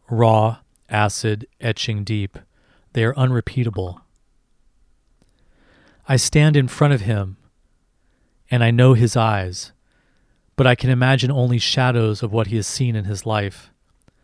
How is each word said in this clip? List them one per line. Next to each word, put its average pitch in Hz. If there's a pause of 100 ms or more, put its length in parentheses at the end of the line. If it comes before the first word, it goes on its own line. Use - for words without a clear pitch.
(100)
raw, 113 (300)
acid, 107 (140)
etching 107
deep. 101 (560)
They 113
are 120
unrepeatable. 117 (2000)
I 135
stand 151
in 135
front 143
of 110
him, 98 (1120)
and 120
I 117
know 127
his 117
eyes, 101 (880)
but 131
I 123
can 127
imagine 127
only 123
shadows 117
of 101
what 107
he 113
has 101
seen 120
in 104
his 98
life. 107 (540)